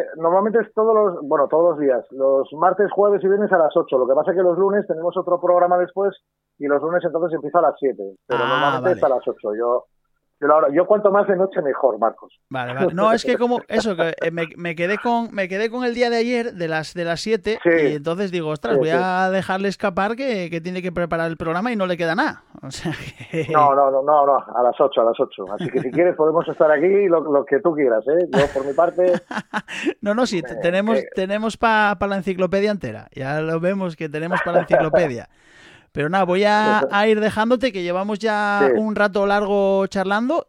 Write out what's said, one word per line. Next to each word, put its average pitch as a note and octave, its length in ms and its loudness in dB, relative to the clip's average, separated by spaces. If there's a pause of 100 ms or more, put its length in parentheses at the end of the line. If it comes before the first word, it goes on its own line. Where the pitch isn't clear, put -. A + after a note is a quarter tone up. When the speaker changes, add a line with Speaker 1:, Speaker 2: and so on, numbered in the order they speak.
(160)
Speaker 1:
normalmente F#3+ 440 2
es G#3+ 140 -4
todos A3 200 2
los, G3 340 2
bueno, D3 200 2
todos E3+ 220 4
los D3+ 80 -2
días. C3 320 0
Los C3+ 440 0
martes, F#3 380 2
jueves G3+ 300 2
y F#3+ 60 2
viernes G3+ 240 0
a F3+ 60 6
las D#3 180 2
ocho. D3+ 220 2
Lo B2+ 100 2
que C3+ 60 2
pasa D3+ 180 0
es E3+ 40 -4
que F#3+ 60 2
los F3 160 2
lunes G3 280 0
tenemos E3+ 300 -4
otro F3 240 -2
programa F3+ 380 4
después F#3+ 360 -2 (440)
y C#3+ 80 -6
los C#3+ 160 0
lunes E3+ 220 -2
entonces E3 300 -2
empieza D3 240 -4
a E3+ 40 4
las D3 160 2
siete. C3 240 -4 (240)
Pero B2+ 180 -2
Speaker 2:
Ah, C3 40 -2
Speaker 1:
normalmente C#3+ 440 0
es F3 80 -4
Speaker 2:
vale. C#3+ 140 2
Speaker 1:
a - 40 2
las - 100 -10
ocho. G#2+ 260 -6
Yo A#2+ 300 -2 (540)
yo C#3+ 100 -2
la D3+ 80 6
hora, D#3 140 4
yo E3+ 160 2
cuanto G#3 240 2
más G3+ 160 2
de G3+ 80 2
noche F#3+ 280 -2
mejor, B2 360 0
Marcos. A2 400 -4 (120)
Speaker 2:
Vale, B2 240 -6
vale. C3+ 180 0
No, G3+ 200 2
es A#3 120 0
que B3 140 0
como, A#3+ 260 0
Speaker 1:
<laughs> - 40 -20
Speaker 2:
eso, A3 280 -2
que, E3 240 -2
eh, E3 100 -2
me, E3 260 -4
me E3+ 180 -8
quedé F3+ 240 -2
con, A#3 340 -2
me F#3+ 160 -4
quedé G#3 220 -4
con B3 140 -6
el A#3+ 100 -2
día A#3+ 160 0
de A#3 80 0
ayer A#3 340 -2
de E3+ 160 -6
las, D#3+ 240 -4
de F3 120 -6
las E3+ 160 -4
siete G#3+ 420 -2
Speaker 1:
Sí. F3 80 2
Speaker 2:
y D#3 260 2
entonces E3+ 340 -4
digo, E3 200 -4
"Ostras, D3+ 240 -2
Speaker 1:
Sí, C#3 60 4
Speaker 2:
voy D#3 100 0
Speaker 1:
sí. E3 80 2
Speaker 2:
a F#3 320 0
dejarle F#3+ 380 -2
escapar G3 460 -2
que, A3+ 360 -4
que E3+ 100 -4
tiene F3+ 220 -8
que F3+ 100 -6
preparar E3 380 -2
el D#3+ 80 -8
programa F3 340 -2
y A3+ 40 -2
no F#3+ 100 0
le F3+ 100 -2
queda E3 180 -2
nada". - 280 -2 (100)
<laughs> - 100 -20
O - 80 -14
sea - 220 -6 (380)
que D#3+ 220 -4
Speaker 1:
No, D3 220 6
no, C#3 160 4
no, C3+ 120 2
no, C#3+ 240 4
no, C#3 120 4
a A2+ 240 -2
las B2 180 2
ocho, C3+ 200 2
a A2+ 40 6
las A#2 160 2
ocho. A2+ 320 -4
Así C3+ 180 -6
que B2+ 100 -2
si B2+ 100 -4
quieres E3+ 260 2
podemos D#3 320 2
estar D#3 220 4
aquí F#3+ 380 4
lo, E3 120 4
lo C#3+ 240 2
que C3+ 160 2
tú E3+ 140 0
quieras, A#2+ 340 2
¿eh? E3+ 220 2
Yo C#3+ 220 4
por C3+ 140 -4
mi C#3+ 80 -2
parte E3+ 380 2 (460)
Speaker 2:
<laughs> - 440 -6
No, G#3 120 0
no, A#3+ 120 0
sí, F3 160 -4
te-, E3 120 -10
Speaker 1:
Eh, A2+ 80 -10
Speaker 2:
tenemos, G3 360 0
Speaker 1:
eh. - 160 -4
Speaker 2:
tenemos G3+ 420 -4
pa, G#3+ 420 2
pa G3+ 80 -2
la G3+ 100 -2
enciclopedia F#3+ 540 0
entera. B2+ 440 -8
Ya C#3 260 -6
lo D#3+ 200 -2
vemos F#3 360 -4
que D#3+ 120 -8
tenemos E3 340 -4
pa F3 100 -4
la E3+ 80 4
enciclopedia. D#3 760 0
Speaker 1:
<laughs> - 40 -20 (580)
Speaker 2:
Pero D3+ 140 -2
nada, F#3+ 140 2
voy F3+ 200 2
a, G#3+ 360 2
Speaker 1:
<laughs> C#3 120 -2
Speaker 2:
a G#3 160 2
ir G#3+ 120 4
dejándote, A3 520 0
que F#3+ 100 -6
llevamos F#3+ 360 -4
ya G#3 480 0
Speaker 1:
Sí. A#3 120 4
Speaker 2:
un G#3+ 180 -2
rato G#3 300 0
largo G3 600 2
charlando. G#3 640 -2